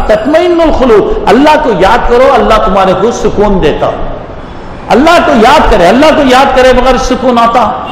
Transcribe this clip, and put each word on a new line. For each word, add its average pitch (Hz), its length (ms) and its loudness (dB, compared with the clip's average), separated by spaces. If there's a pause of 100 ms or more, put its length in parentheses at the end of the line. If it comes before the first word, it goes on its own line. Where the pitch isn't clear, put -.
तत्मइन्नुल 330 640 0
कुलूब।" - 580 0
अल्लाह 294 280 2
को 240 240 -2
याद 220 300 0
करो, 262 220 2
अल्लाह 220 260 0
तुम्हारे 190 360 0
को 202 180 -2
सुकून 202 480 -2
देता। 147 260 -2 (1040)
अल्लाह 311 280 2
को 339 140 0
याद 247 380 2
करे, 185 160 2
अल्लाह 262 240 2
को 302 120 0
याद 269 340 2
करे 254 160 2
बगैर 247 240 0
सुकून 247 420 -2
आता? 233 540 -2